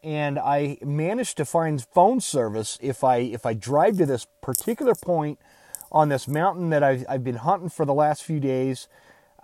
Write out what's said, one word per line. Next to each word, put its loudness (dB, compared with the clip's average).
and -2
I 0
managed -2
to -4
find -2
phone 6
service -2
if -4
I, 4
if -4
I 0
drive 2
to 4
this -2
particular 0
point -2
on 4
this -2
mountain 0
that 2
I've, 2
I've -4
been -4
hunting 0
for -2
the 0
last 2
few -4
days, -2